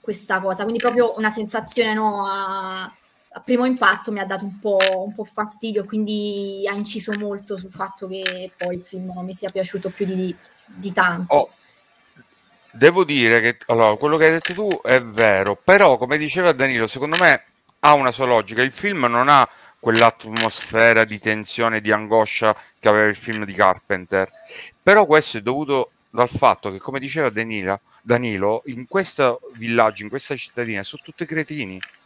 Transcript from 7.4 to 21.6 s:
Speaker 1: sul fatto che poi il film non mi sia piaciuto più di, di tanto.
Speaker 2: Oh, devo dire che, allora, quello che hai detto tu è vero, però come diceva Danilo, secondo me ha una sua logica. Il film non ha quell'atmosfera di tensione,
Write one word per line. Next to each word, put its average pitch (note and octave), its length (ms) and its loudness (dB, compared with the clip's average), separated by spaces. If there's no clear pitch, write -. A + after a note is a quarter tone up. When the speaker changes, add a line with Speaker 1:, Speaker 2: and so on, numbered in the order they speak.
Speaker 1:
sul F#3 120 -16
fatto G3 380 -12
che F#3 480 -10
poi F3+ 200 -8
il F3+ 60 -12
film F#3 300 -12
non F3+ 140 -12
mi F#3 80 -12
sia F#3 160 -6
piaciuto F#3 400 -6
più G3 160 -6
di, F#3 280 -4
di F#3 300 -12
tanto. F3+ 400 0
Speaker 2:
Oh, - 160 2
devo E3+ 320 6
dire A#2+ 380 4
che, A#2 240 0
allora, A2+ 300 4
quello D3 200 0
che D#3+ 80 4
hai D#3+ 60 8
detto E3 240 -4
tu G3 280 -4
è B2+ 200 2
vero, G#2 600 2
però F#3 360 6
come B2+ 180 -2
diceva D#3+ 360 0
Danilo, B2+ 340 0
secondo D3 300 -6
me E3+ 280 4
ha D3 120 6
una C3+ 180 4
sua C3 140 -4
logica. A2+ 380 0
Il C3 100 0
film F#3+ 320 -4
non A#2+ 240 2
ha C#3 180 6
quell'atmosfera A2+ 1300 2
di G#2+ 160 -8
tensione, A2 600 -2